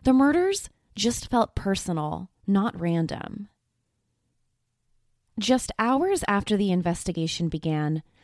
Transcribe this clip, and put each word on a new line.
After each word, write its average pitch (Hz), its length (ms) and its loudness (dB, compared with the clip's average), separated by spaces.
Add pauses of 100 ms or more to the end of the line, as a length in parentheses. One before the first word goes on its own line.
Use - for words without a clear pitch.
The 262 100 4
murders 330 560 4 (260)
just 220 360 -2
felt 233 260 2
personal, 170 720 -4 (180)
not 196 320 0
random. 170 720 -4 (1900)
Just 247 400 0
hours 277 500 2
after 202 300 0
the 202 120 2
investigation 170 800 -2
began, 156 540 -2 (220)